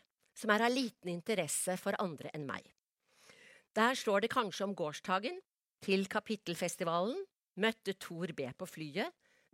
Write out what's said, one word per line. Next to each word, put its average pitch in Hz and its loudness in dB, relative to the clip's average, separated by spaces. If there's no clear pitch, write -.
som 220 -2
er 214 6
av 240 6
liten 247 -2
interesse 180 0
for 196 -2
andre 175 -4
enn 151 -4
meg. - -8
Der 233 4
står 202 2
det 233 -2
kanskje 208 0
om 202 -4
gårsdagen, 185 -2
til 190 2
Kapittelfestivalen, 185 0
møtte 214 0
Tor 175 -6
B 139 -4
på 185 -8
flyet, 160 -4